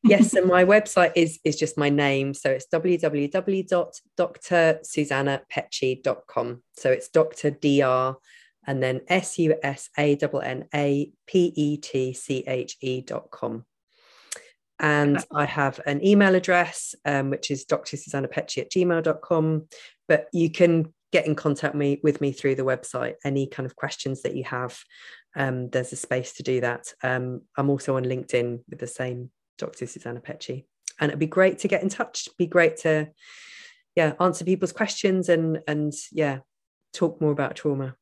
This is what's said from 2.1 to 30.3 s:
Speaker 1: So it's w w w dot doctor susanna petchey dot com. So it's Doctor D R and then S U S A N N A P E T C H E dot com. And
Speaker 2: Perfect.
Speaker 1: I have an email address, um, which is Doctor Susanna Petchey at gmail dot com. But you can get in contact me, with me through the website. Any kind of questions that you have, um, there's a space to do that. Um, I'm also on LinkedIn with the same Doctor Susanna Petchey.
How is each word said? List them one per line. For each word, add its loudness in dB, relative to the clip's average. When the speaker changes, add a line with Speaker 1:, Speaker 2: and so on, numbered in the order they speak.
Speaker 1:
So -2
it's -2
w 0
w 0
w -2
dot -2
doctor 2
susanna -2
petchey -4
dot -4
com. -6
So 0
it's 0
Doctor 2
D 2
R 0
and -2
then -2
S 0
U 4
S -6
A 4
N -4
N -8
A 0
P 2
E 0
T -4
C -6
H -6
E -6
dot -10
com. -10
And 2
Speaker 2:
Perfect. -6
Speaker 1:
I 2
have -2
an -2
email 6
address, 0
um, 0
which -6
is -6
Doctor -4
Susanna -6
Petchey -6
at -10
gmail 2
dot -2
com. 0
But 2
you 2
can 4
get 2
in 0
contact -2
me, 0
with 2
me 0
through -2
the -4
website. -4
Any -2
kind -8
of -12
questions -8
that -6
you -6
have, -8
um, -2
there's -2
a -12
space -4
to -16
do 0
that. -6
Um, -4
I'm 0
also 0
on -2
LinkedIn -2
with -16
the -8
same -8
Doctor -10
Susanna -12
Petchey. -12